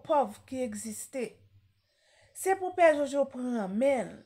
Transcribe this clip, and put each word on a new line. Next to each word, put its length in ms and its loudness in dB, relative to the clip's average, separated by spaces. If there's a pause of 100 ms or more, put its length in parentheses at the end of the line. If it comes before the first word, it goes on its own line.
pòv 440 0
ki 200 -8
egziste. 600 -8 (1120)
Se 200 0
pou 200 -6
Pè 160 8
Jojo 320 0
pran 480 -4
men, 380 0 (160)